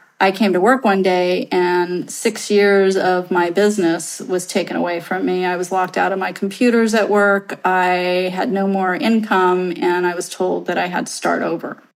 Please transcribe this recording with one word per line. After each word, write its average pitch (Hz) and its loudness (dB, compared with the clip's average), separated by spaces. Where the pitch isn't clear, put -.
I 196 4
came 196 0
to 175 2
work 254 4
one 196 2
day 180 0
and 180 0
six - -4
years 196 4
of 180 0
my 175 2
business 180 0
was 180 -4
taken 175 -4
away 170 -2
from 185 -4
me. 185 0
I 180 -2
was 180 -6
locked 185 -2
out 180 0
of 190 -2
my 185 -4
computers 226 0
at 214 0
work. 202 2
I 180 0
had 185 -2
no 196 0
more 190 0
income, 185 2
and 180 0
I 175 -2
was 175 -6
told 175 -4
that 175 -2
I 180 0
had 180 -6
to - -10
start 170 -2
over. 165 -6